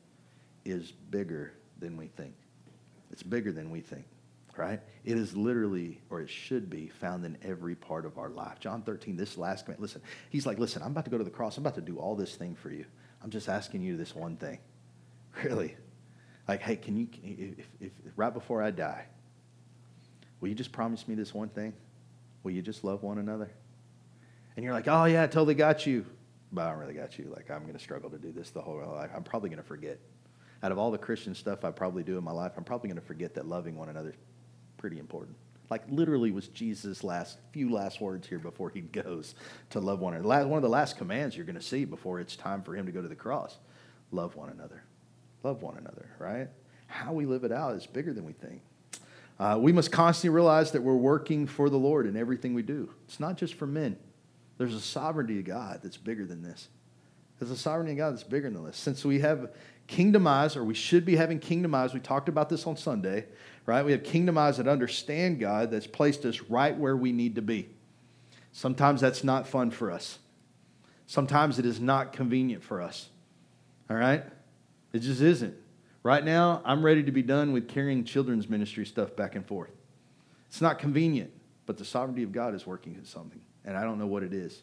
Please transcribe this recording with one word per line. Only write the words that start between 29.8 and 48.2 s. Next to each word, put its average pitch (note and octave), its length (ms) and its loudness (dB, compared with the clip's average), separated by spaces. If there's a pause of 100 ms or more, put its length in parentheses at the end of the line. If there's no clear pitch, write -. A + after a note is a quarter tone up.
Out F#2+ 100 0
of F#2 60 -2
all A2+ 120 2
the G#2 80 -2
Christian G#2 360 -6
stuff G2+ 300 -6
I E2+ 60 -2
probably F#2 320 -4
do F#2 160 -4
in F2 60 -6
my E2 80 -6
life, F2 240 -6
I'm F2 80 -10
probably A#2+ 240 -8
gonna F2 120 -8
forget E2 340 -10
that C#2 120 -8
loving E2+ 300 -8
one D#2 120 -12
another D#2 220 -10
is - 60 -16 (600)
pretty E2+ 220 -8
important. - 380 -14 (340)
Like, A2+ 180 -6
literally C#3 440 2
was F#2+ 160 -6
Jesus' G#2 560 -8
last, F2 340 -6 (140)
few C3+ 200 -2
last G2 280 -2
words F#2 260 -6
here F2 140 -8
before E2+ 280 -8
he F#2+ 140 -12
goes E2+ 540 -8 (340)
to G#2 100 -4
love G2 200 -2
one F#2 140 -2
another. F2+ 140 -2
La-, C#3 160 6
one D3+ 140 0
of C#3+ 40 0
the B2 60 4
last C#3 300 2
commands A#2 380 -4
you're F2 100 -10
gonna E2+ 160 -10
see C3+ 220 -4
before F2+ 340 -8
it's F2 160 -10
time G2 280 -8
for E2 120 -10
him F#2+ 120 -6
to F2+ 60 -8
go F2+ 80 -6
to F2 80 -8
the D2 60 -12
cross. - 440 -8 (520)
Love F2 260 -4
one D2 140 -14
another. D2+ 320 -18 (600)
Love C#3 200 -4
one - 160 -10
another, - 400 -16
right? A#2+ 300 -6 (380)
How C#3+ 280 -8
we D3+ 100 -2
live C3 200 0
it A2+ 80 0
out C3 220 -2
is F2+ 120 -10
bigger D3+ 260 -6
than F2 140 -8